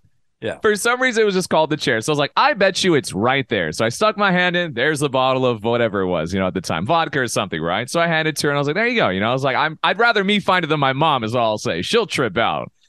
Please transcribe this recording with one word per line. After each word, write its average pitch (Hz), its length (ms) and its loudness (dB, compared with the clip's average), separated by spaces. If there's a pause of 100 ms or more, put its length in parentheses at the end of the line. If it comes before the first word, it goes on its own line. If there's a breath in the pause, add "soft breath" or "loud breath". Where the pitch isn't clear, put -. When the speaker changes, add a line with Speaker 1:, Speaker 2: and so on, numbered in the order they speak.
(400)
Speaker 1:
Yeah. 113 200 -6
Speaker 2:
For 208 160 2
some 240 240 -2
reason, 240 220 2
it - 20 4
was 202 100 2
just 185 140 0
called 160 220 2
the 151 60 0
chair. 127 260 0
So - 80 -2
I - 20 0
was 147 60 0
like, 143 180 -2
"I 262 160 4
bet 190 320 0
you 175 120 4
it's - 180 -2
right 123 340 0
there." 85 240 0
So 87 100 -4
I 113 60 2
stuck 214 300 0
my 202 120 2
hand 180 260 0
in. 170 180 -4
There's 135 260 0
the 147 80 0
bottle 131 380 2
of 113 180 -2
whatever 117 380 0
it 92 40 0
was, 85 280 -2
you 98 60 0
know, 95 60 0
at 90 60 -2
the 92 80 -4
time, 85 240 -4
vodka 156 360 0
or 123 80 -2
something, 90 340 -4
right? 92 260 -2
So 175 100 -2
I 170 100 2
handed 156 260 -2
it - 60 -6
to 156 80 0
her, - 20 2
and 143 80 0
I - 20 0
was 143 60 -2
like, 151 80 -2
"There 220 120 -2
you 247 120 -2
go." 151 100 2
You 92 120 -2
know, 110 100 0
I - 20 0
was 131 120 -2
like, 131 120 0
"I'm, 151 260 -2
I'd 185 160 0
rather 220 240 2
me 202 180 0
find 180 220 2
it 156 60 -4
than 156 120 0
my 135 120 2
mom," 139 320 2
is 107 100 -4
all 113 180 2
I'll 107 60 -2
say. 87 220 -4
She'll 214 260 0
trip 120 300 -2
out. 85 340 0 (180)